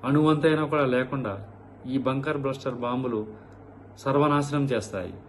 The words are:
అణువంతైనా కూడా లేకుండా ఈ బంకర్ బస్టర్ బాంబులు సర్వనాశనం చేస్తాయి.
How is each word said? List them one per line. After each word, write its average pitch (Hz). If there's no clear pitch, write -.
అణువంతైనా 151
కూడా 143
లేకుండా 127
ఈ 135
బంకర్ 139
బస్టర్ 131
బాంబులు 123
సర్వనాశనం 143
చేస్తాయి. 95